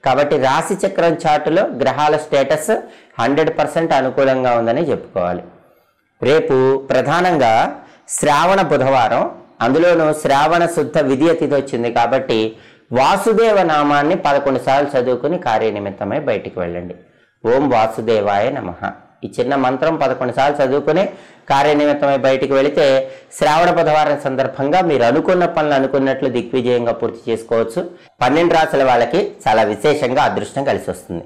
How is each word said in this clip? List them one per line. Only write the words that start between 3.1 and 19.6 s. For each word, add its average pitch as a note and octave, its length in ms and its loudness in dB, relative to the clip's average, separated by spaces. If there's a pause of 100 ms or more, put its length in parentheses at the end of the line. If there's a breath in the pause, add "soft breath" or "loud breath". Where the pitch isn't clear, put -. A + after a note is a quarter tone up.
హండ్రెడ్ C#3+ 400 0
పర్సెంట్ D#3 380 -2
అనుకూలంగా C3 600 0
ఉందని A#2 300 0
చెప్పుకోవాలి. F2+ 600 -4 (800)
రేపు D3 340 2 (280)
ప్రధానంగా C3+ 720 0 (580 loud breath)
శ్రావణ E3+ 600 2
బుధవారం, C3+ 520 2 (380)
అందులోనూ D#3+ 460 2 (160)
శ్రావణ D#3 440 2
శుద్ధ D#3+ 380 -2
విదియ C#3 280 2
తిథి C#3+ 220 0
వచ్చింది. B2 360 -2
కాబట్టి A#2 480 0 (520 loud breath)
వాసుదేవ G3 720 2
నామాన్ని D3 600 2
పదకొండు C#3 380 0
సార్లు C#3+ 280 2
చదువుకుని B2+ 480 -2
కార్యనిమిత్తమై G#2 880 -4
బయటికి G2 320 -4
వెళ్ళండి. F2 380 -8 (460 soft breath)
ఓం B2+ 260 2
వాసుదేవాయ A2 840 0
నమః. G2 320 -10 (360)
ఈ B2 120 -14
చిన్న B2+ 240 -4
మంత్రం C3+ 400 -2